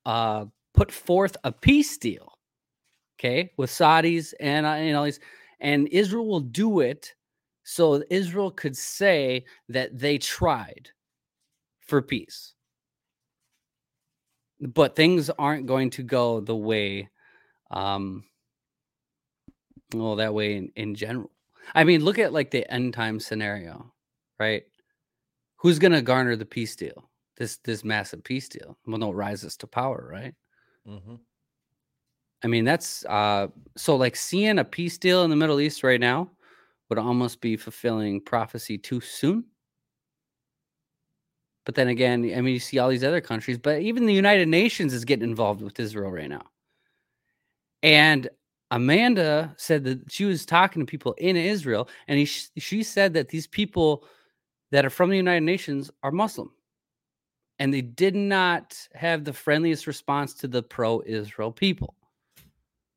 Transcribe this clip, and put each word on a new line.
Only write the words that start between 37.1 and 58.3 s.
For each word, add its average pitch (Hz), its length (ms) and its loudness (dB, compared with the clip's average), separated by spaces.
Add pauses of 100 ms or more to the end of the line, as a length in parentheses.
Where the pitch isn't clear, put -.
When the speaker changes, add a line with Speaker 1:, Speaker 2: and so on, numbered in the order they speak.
Speaker 1:
be 113 160 -2
fulfilling 107 640 -4
prophecy 110 560 -6
too 120 240 -8
soon. 202 420 -2 (2250)
But 135 100 -10
then 131 120 2
again, 123 380 2 (100)
I 123 60 0
mean, 127 120 0
you 123 60 -2
see - 180 -6
all 127 120 2
these 131 160 0
other 160 160 0
countries, 117 360 -6
but 147 240 -2
even 233 240 0
the 214 80 4
United 196 360 6
Nations 170 440 2
is 120 120 -6
getting 117 240 0
involved 104 320 0
with 101 180 -12
Israel 104 320 -6
right 76 180 -8
now. 71 140 -12 (1400)
And 151 460 6 (420)
Amanda 156 840 2
said 151 300 0
that 131 260 -6
she 196 140 -4
was 185 200 -2
talking 175 360 2
to 131 40 -4
people 127 280 -6
in 180 240 0
Israel, 156 500 -2 (220)
and 143 100 2
he, 147 60 4
she - 580 -6
said 196 300 0
that 147 160 -2
these 160 180 -8
people 160 580 0 (640)
that 139 120 6
are 135 60 -2
from 180 200 2
the 196 60 2
United 180 300 2
Nations 147 440 -4 (140)
are 139 80 -4
Muslim. 196 400 -4 (1080)
And 139 140 2
they 135 80 -2
did 147 320 0
not 190 640 0 (160)